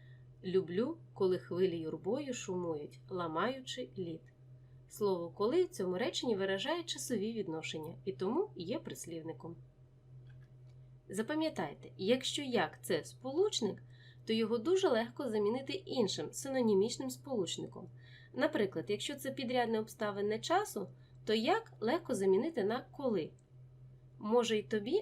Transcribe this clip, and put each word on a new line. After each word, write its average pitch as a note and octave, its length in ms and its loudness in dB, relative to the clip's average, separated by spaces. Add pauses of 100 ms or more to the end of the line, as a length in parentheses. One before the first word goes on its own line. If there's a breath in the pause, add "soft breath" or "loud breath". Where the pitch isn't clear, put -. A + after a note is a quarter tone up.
(440 loud breath)
"Люблю, F#3+ 540 2 (160)
коли F#3 240 2
хвилі F3 400 0
юрбою F#3 560 -2
шумують, E3+ 640 -4 (100)
ламаючи G3 880 -2
лід". E3 240 -6 (680 loud breath)
Слово F#3 400 0
"коли" C4 340 2
в E4+ 60 0
цьому F#3 280 -2
реченні B3+ 380 0
виражає G3 480 0
часові A3+ 500 -2
відношення D#3+ 600 -6 (100)
і F#3+ 60 -2
тому B3 440 -2
є F#3+ 240 -4
прислівником. D#3+ 760 -10 (1500)
Запам'ятайте, A3+ 880 -2
якщо B3 440 2
"як" — A#3 400 0
це D#3+ 220 0
сполучник, C#4 800 0 (420 loud breath)
то A3 80 0
його A3+ 240 2
дуже F4+ 320 4
легко A#3 400 2
замінити G#3+ 440 2
іншим G3 580 0
синонімічним B3 800 2
сполучником. - 800 -6 (440 loud breath)
Наприклад, B3 540 0
якщо - 280 -4
це C4+ 160 -8
підрядне A#3+ 480 2
обставини G#3 600 -2
часу, D#4+ 480 0 (380 loud breath)
то G#3+ 80 2
"як" D#4 460 2
легко C4 360 0
замінити G3 480 4
на A3 280 0
"коли". A3 380 0 (920)
"Може, A3+ 380 4
й G#3+ 60 0
тобі, A3 380 0